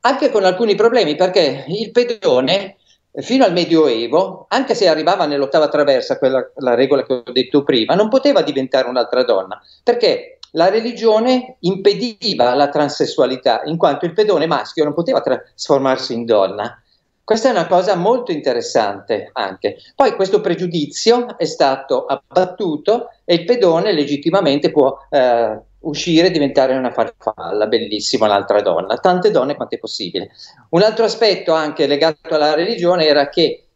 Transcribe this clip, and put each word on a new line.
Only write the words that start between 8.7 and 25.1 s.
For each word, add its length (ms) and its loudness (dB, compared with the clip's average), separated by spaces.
un'altra 340 0
donna, 380 -2
perché 560 -2
la 160 2
religione 920 0
impediva 960 0
la 140 2
transessualità, 960 -2
in 120 -4
quanto 280 0
il 80 -6
pedone 340 0
maschio 360 -4
non 100 -4
poteva 280 -2
trasformarsi 920 -2
in 120 -6
donna. 560 0
Questa 240 0
è 40 4
una 160 -2
cosa 280 2
molto 360 0
interessante 1000 -4
anche. 440 -6
Poi 200 2
questo 260 0
pregiudizio 960 -2
è 80 -2
stato 600 -2
abbattuto 1040 -2
e 120 2
il 100 -2
pedone 480 2
legittimamente 800 0
può, 260 2
eh, 500 2